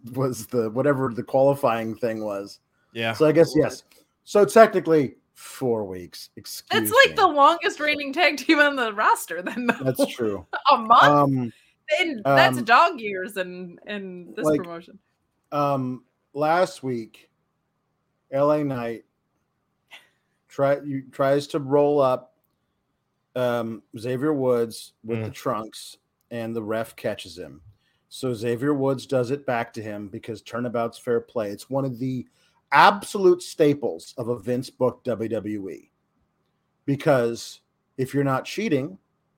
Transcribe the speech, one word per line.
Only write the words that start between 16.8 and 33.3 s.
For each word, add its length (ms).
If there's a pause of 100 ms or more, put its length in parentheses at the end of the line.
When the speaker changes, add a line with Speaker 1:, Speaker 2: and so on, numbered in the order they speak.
Speaker 1:
week, 460 (1000)
L 200
A 140
Knight 400 (1400)
try-, 340
you, 280
tries 360
to 120
roll 420
up, 340 (1000)
um, 440 (160)
Xavier 360
Woods 580 (140)
with 140
Speaker 2:
Mm. 60
Speaker 1:
the 60
trunks, 640 (340)
and 240
the 80
ref 320
catches 420
him. 240 (460)
So 260
Xavier 400
Woods 320
does 260
it 140
back 280
to 80
him 260
because 340
turnabout's 560
fair 220
play. 300
It's 200
one 140
of 160
the 260 (460)
absolute 720